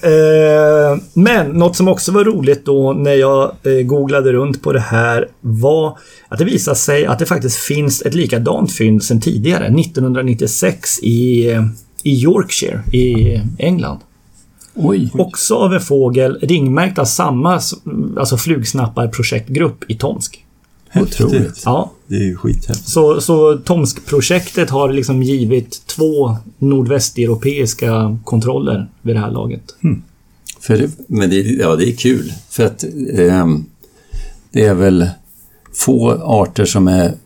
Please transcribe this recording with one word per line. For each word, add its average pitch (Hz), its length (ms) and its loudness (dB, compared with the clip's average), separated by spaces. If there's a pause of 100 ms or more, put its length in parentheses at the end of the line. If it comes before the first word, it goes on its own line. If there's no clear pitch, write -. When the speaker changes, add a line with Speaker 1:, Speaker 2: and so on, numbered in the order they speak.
Speaker 1:
där. 151 880 4
Eh, 143 60 -2 (160)
men 196 340 4
något 170 280 2
som 185 120 2
också 180 240 0
var 202 120 4
roligt 143 420 2
då 139 280 2
när 143 200 0
jag, 135 300 4
eh, 131 420 0
googlade 135 480 2
runt 131 280 0
på 147 120 -2
det 131 60 2
här 117 480 0 (140)
var 139 560 0 (320)
att - 100 -8
det 165 60 4
visade 190 320 0
sig 147 280 0
att 120 140 -2
det 170 60 0
faktiskt 131 320 -2
finns 147 440 -2
ett 143 120 -2
likadant 139 580 0
fynd 110 320 2
sedan 117 180 0
tidigare, 110 480 0
nittonhundranittiosex 127 1300 -2
i, 120 520 2
eh, 113 120 2 (400)
i 143 200 2
Yorkshire - 580 0 (100)
i 117 500 2 (160)
England. 160 420 -2 (760)
Speaker 2:
Oj. 180 380 0
Speaker 1:
Också - 420 -2
av 196 180 2
en 180 80 0
fågel 131 600 0
ringmärkt 156 580 0
av 139 60 2
samma 156 500 0
s-, - 180 -6 (440)
alltså 127 200 -2
flugsnapparprojektgrupp 123 1500 -2
i 113 40 -4
Tomsk. - 480 -8 (460)
Speaker 3:
Häftigt. - 320 0
Speaker 2:
Otroligt. - 440 0
Speaker 1:
Ja. 139 260 0 (160)
Speaker 3:
Det 98 80 -6
är 101 80 0
ju 92 140 -2
skithäftigt. 113 520 -4
Speaker 1:
Så, 151 320 2
så 156 360 2
Tomskprojektet 165 1120 -2
har 135 240 0
liksom 131 300 -2
givit 123 640 -2
två 143 500 0 (220)
nordvästeuropeiska 120 1600 -2
kontroller 123 640 -2 (140)
vid 113 140 -2
det 107 40 0
här 104 120 -4
laget. 117 320 -8 (180)
Speaker 3:
Hmm. 143 200 0 (600)
Speaker 2:
För 113 160 0
det, 143 120 0 (180)
men 101 220 0
det, 95 120 2
ja, 110 340 0
det 90 140 0
är 117 60 -4
kul. - 380 0 (160)
För 120 160 0
att, - 180 -4 (340)
ehm, 87 480 2 (840)
det 107 140 2
är 101 80 4
väl 90 360 2 (640)
få 120 380 0
arter 101 540 0
som 95 220 2
är 92 260 2 (120)